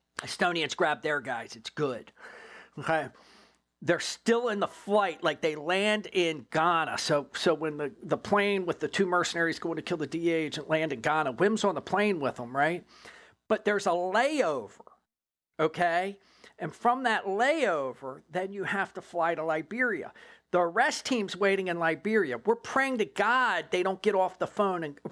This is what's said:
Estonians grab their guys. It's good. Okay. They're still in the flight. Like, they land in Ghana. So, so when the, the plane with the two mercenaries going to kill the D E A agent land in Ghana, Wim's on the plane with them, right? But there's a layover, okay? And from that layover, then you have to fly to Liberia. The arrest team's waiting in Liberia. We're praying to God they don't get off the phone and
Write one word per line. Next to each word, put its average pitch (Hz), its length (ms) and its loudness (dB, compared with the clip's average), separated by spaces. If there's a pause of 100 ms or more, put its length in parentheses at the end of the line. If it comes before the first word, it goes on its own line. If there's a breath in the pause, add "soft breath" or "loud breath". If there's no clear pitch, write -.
(220)
Estonians 170 540 -2
grab 151 260 0
their 151 180 -2
guys. 117 360 -8
It's 110 140 -16
good. 135 420 -6 (680 loud breath)
Okay. 156 300 -2 (720 soft breath)
They're 156 200 0
still 233 480 0
in 208 100 -2
the 190 80 0
flight. 196 560 0
Like, 156 180 0
they 160 140 2
land 190 580 0
in 160 380 0
Ghana. 160 480 2
So, 147 340 0
so 170 220 2
when 151 220 -4
the, 147 160 -4 (100)
the 156 160 0
plane 202 480 2
with 165 140 -2
the 151 80 -2
two 196 180 0
mercenaries 170 540 0
going 165 160 -4
to 147 60 -8
kill 175 160 -4
the 147 100 -4
D 170 220 0
E - 20 2
A 165 40 2
agent 156 320 -4
land 160 240 0
in 117 80 -6
Ghana, 151 320 0
Wim's 208 300 2
on 185 140 2
the 131 40 -6
plane 202 380 0
with 131 180 -2
them, 123 200 -10
right? 156 280 0 (640 loud breath)
But 214 160 0
there's 208 220 2
a 180 40 2
layover, 180 920 0 (800)
okay? 175 580 0 (400 loud breath)
And 156 160 -8
from 247 300 0
that 214 220 0
layover, 180 1040 0
then 185 240 -4
you 196 120 -6
have 196 300 -2
to 185 60 -12
fly 170 360 0
to 151 80 -4
Liberia. 165 680 -2 (380 loud breath)
The 180 80 4
arrest 185 480 2
team's 208 300 0
waiting 196 320 2
in 170 100 -2
Liberia. 165 600 2
We're 220 180 -2
praying 269 420 0
to 208 60 2
God 208 680 2
they 180 140 0
don't 190 180 -4
get 202 140 2
off 185 240 2
the - 80 -2
phone 190 340 0
and 143 160 -8 (140)